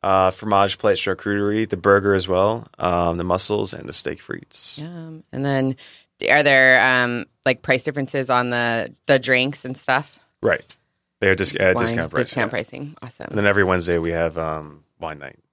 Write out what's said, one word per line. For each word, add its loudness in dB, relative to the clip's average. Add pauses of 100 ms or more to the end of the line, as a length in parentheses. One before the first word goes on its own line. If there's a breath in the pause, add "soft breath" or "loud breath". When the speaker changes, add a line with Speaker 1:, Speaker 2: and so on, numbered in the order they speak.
Speaker 1:
uh, 4
fromage 0
plate 2
charcuterie, -2
the -4
burger 4
as 0
well, 0 (120)
um, 0
the -4
mussels, -2
and -12
the -10
steak -6
frites. -12
Speaker 2:
Yum. -16 (100)
And -6
then, -2 (540 loud breath)
are 4
there, 6 (240)
um, -4 (180)
like, 0
price 0
differences -4
on 2
the, -2 (120)
the 4
drinks -2
and -10
stuff? -4 (240)
Speaker 1:
Right. 0 (560)
They 2
are 4
dis-, -2
uh, 2
Speaker 2:
Wine, 0
Speaker 1:
discount -2
price, -2
Speaker 2:
discount -4
Speaker 1:
yeah. -8
Speaker 2:
pricing. -10
Awesome. -16
Speaker 1:
And -4
then 2
every 4
Wednesday 2
we -2
have, -2
um, -8 (160)
wine -10
night. -18 (140)